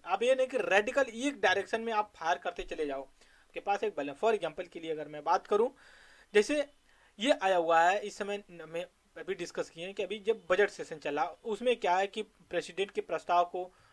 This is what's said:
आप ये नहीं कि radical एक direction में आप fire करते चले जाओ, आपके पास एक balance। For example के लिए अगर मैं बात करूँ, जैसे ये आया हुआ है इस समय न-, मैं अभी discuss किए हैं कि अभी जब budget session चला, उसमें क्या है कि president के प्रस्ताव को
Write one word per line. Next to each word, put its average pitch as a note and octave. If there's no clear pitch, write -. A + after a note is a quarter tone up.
आप F#3+
ये B3+
नहीं B3+
कि C4
radical G#3
एक A#3
direction G3
में A3+
आप G#3+
fire E3
करते F#3
चले D#3+
जाओ, C#3
आपके -
पास G3+
एक G#3
balance। C#3+
For A3
example E3+
के E3+
लिए E3
अगर D3+
मैं D3+
बात F3
करूँ, A3
जैसे G#3
ये G3
आया F#3+
हुआ E3
है F#3
इस G3
समय G3+
न-, E3+
मैं E3+
अभी D#3+
discuss E3+
किए E3
हैं F#3+
कि G#3+
अभी G3+
जब G#3
budget F#3+
session D#3+
चला, D3
उसमें A3+
क्या F#3
है G3
कि G#3+
president F3+
के -
प्रस्ताव F3
को F3+